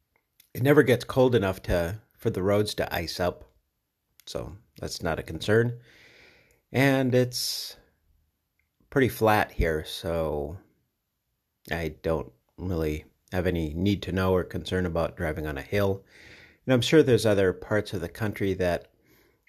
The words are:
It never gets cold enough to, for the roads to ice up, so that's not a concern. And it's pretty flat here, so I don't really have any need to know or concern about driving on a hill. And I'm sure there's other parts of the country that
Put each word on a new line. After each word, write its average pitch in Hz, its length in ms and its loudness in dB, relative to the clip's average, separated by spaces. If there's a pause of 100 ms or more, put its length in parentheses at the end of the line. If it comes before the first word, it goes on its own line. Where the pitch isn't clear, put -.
(580)
It 117 60 -2
never 147 180 6
gets 120 240 4
cold 127 300 4
enough 95 280 0
to, 90 380 -2 (160)
for 117 140 -2
the 95 100 -4
roads 101 320 2
to - 180 -4
ice - 280 -4
up, 87 240 -2 (840)
so 62 280 -10 (260)
that's - 240 -10
not 80 160 -2
a - 40 -8
concern. 113 540 0 (960)
And 131 420 2
it's - 640 -2 (1120)
pretty 135 180 2
flat 107 440 2
here, 78 340 -2
so 80 720 -4 (1120)
I 82 300 -4
don't 82 300 -4 (260)
really 80 480 -4 (260)
have 90 140 -2
any 82 300 -2
need 95 260 0
to - 100 -8
know 92 220 2
or 90 100 2
concern 90 440 -4
about 82 280 -2
driving 78 300 -6
on 76 140 -6
a - 20 -8
hill. 98 420 -2 (640)
And 131 80 2
I'm 127 80 4
sure 156 220 6
there's 113 240 4
other 98 260 4
parts - 400 -4
of 95 80 -6
the 85 80 -6
country 101 460 -4
that 90 320 -2 (600)